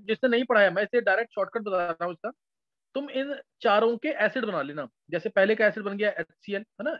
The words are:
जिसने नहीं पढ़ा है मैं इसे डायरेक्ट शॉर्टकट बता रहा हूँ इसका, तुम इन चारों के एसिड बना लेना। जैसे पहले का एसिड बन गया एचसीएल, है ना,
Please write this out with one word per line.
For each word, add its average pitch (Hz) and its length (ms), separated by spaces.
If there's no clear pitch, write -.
जिसने 220 240
नहीं 240 160
पढ़ा 220 160
है 190 100
मैं 190 120
इसे 240 180
डायरेक्ट 202 320
शॉर्टकट 196 280
बता 185 240
रहा 170 200
हूँ 180 80
इसका, 214 180
तुम 277 160
इन 277 240
चारों 226 360
के 302 120
एसिड 220 240
बना 175 160
लेना। 143 260
जैसे 170 220
पहले 202 240
का 214 120
एसिड 202 160
बन 202 140
गया 208 140
एचसीएल, 170 500
है - 220
ना, 302 160